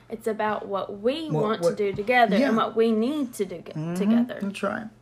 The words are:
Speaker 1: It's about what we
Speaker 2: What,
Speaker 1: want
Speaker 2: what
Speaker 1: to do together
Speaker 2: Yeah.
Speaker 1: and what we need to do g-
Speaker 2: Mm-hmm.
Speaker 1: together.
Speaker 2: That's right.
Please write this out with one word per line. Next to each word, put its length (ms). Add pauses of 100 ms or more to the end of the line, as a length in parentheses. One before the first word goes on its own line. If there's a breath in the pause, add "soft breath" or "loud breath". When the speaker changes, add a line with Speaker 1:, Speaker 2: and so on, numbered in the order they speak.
Speaker 1:
It's 160
about 440
what 320
we 280
Speaker 2:
What, 140
Speaker 1:
want 200
Speaker 2:
what 140
Speaker 1:
to 140
do 40
together 420
Speaker 2:
Yeah. 100
Speaker 1:
and 100
what 200
we 160
need 400
to 120
do 120
g- 160
Speaker 2:
Mm-hmm. 220
Speaker 1:
together. 460
Speaker 2:
That's 220
right. 240 (140)